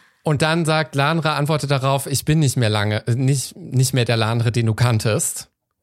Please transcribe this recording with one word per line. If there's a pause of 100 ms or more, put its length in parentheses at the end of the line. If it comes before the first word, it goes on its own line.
(240)
Und
dann
sagt
Lanre,
antwortet
darauf,
„Ich
bin
nicht
mehr
lange,
äh,
nicht,
nicht
mehr
der
Lanre,
den
du
kanntest.“ (340)